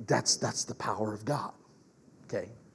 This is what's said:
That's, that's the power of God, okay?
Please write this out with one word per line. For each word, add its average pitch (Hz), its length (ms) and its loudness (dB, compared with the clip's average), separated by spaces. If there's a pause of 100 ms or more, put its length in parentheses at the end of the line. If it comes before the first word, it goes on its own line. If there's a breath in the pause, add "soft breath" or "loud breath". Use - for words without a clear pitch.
That's, 127 300 4
that's - 260 0
the - 140 -6
power 107 360 0
of 104 120 -6
God, - 280 0 (760)
okay? 98 240 -2 (240)